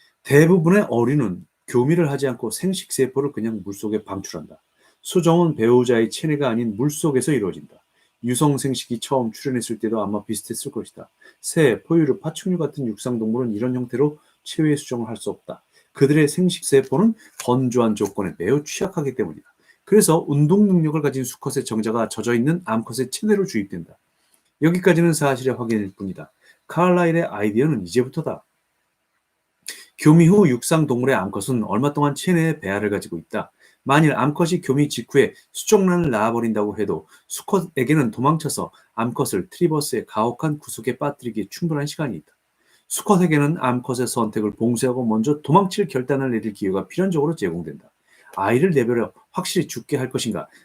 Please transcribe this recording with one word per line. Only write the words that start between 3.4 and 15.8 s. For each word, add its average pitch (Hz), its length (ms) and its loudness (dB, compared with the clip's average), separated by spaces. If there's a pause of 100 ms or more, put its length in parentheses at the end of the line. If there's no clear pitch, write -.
물속에 104 400 -6
방출한다. 95 580 -12 (400)
수정은 170 540 2
배우자의 117 540 4
체내가 143 400 -2
아닌 113 260 -2
물속에서 143 580 -2
이루어진다. 95 420 -4 (480)
유성생식이 127 800 -2
처음 123 320 -2
출현했을 117 460 -6
때도 110 220 -2
아마 101 220 -4
비슷했을 - 480 -10
것이다. - 380 -12 (320)
새, 135 420 2
포유류, 156 380 2
파충류 180 360 -4
같은 143 300 -4
육상동물은 113 680 -4
이런 123 220 -4
형태로 127 420 -2 (260)
체외 151 340 0
수정을 120 320 -6
할 113 80 -10
수 - 120 -8
없다. - 320 -12 (300)